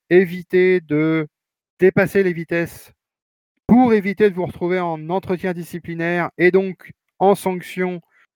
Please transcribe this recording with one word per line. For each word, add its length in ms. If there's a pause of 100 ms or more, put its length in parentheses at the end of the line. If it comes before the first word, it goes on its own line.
éviter 720
de 460 (520)
dépasser 440
les 100
vitesses 600 (760)
pour 260
éviter 380
de 40
vous 120
retrouver 340
en 300
entretien 420
disciplinaire 880
et 120
donc 420 (260)
en 160
sanction, 640 (360)